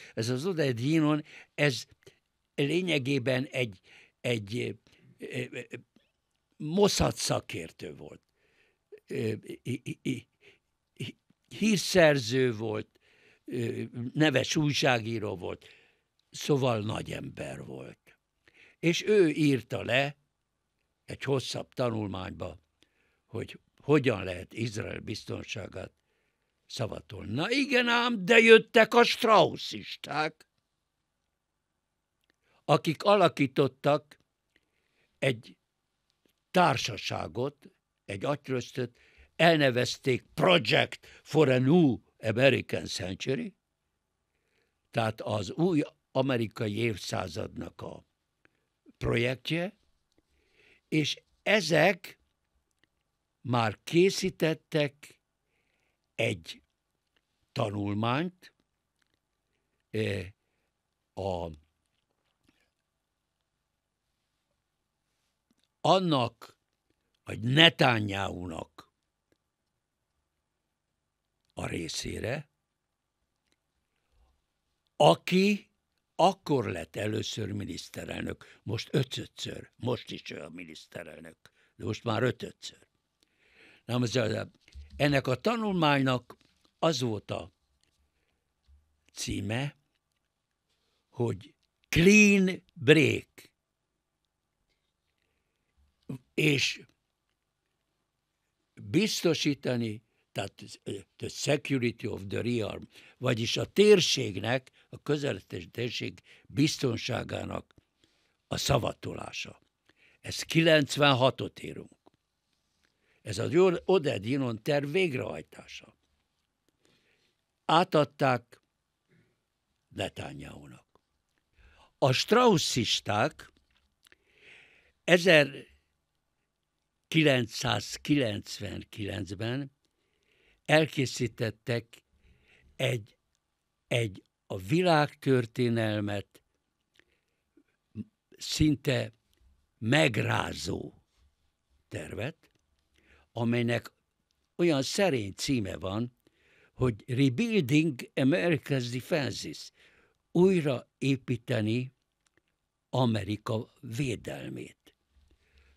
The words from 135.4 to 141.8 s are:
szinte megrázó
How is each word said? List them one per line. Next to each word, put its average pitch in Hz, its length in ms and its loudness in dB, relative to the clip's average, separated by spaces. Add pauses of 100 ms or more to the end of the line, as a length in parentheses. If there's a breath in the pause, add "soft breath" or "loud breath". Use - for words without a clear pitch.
szinte 131 760 0 (640)
megrázó 113 1160 0 (920)